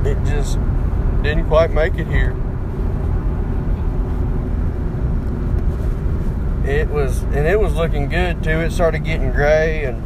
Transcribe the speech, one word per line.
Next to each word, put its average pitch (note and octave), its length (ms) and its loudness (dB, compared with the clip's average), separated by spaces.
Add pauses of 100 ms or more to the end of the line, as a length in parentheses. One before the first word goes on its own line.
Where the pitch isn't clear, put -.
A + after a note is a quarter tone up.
it - 180 2
just - 360 0 (640)
didn't D#3 240 2
quite D#3+ 240 4
make D#3+ 240 2
it D#3+ 100 -2
here. - 300 0 (4000)
It D3 260 2
was, D3 340 0
and C#3+ 240 0
it G3 120 4
was F3+ 140 2
looking D3 340 0
good E3 360 0
too. D3+ 80 0
It D#3+ 200 0
started D#3+ 320 0
getting D3+ 280 0
gray D#3 540 2
and A#2 200 -4